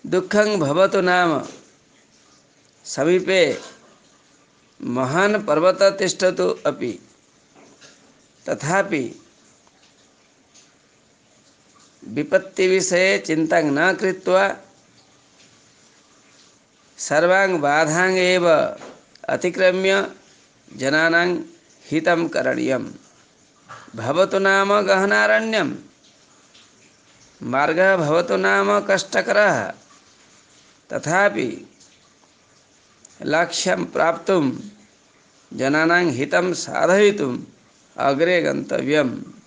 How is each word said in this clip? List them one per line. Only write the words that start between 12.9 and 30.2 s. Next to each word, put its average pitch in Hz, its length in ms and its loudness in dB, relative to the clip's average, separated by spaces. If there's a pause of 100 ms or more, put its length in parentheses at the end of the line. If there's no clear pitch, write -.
चिन्तां 165 440 0
न 156 300 0
कृत्वा 190 640 0 (2500)
सर्वान् 180 640 2
बाधान् 160 580 2
एव 180 320 2 (800)
अतिक्रम्य 185 840 0 (600)
जनानां 165 600 0 (540)
हितं 160 360 0
करणीयं। 127 640 -2 (1040)
भवतु 175 440 0
नाम 196 420 2
गहनारण्यं, 208 880 0 (1700)
मार्गः 160 520 2
भवतु 170 420 0
नाम 196 420 2
कष्टकरः, 190 960 0 (1200)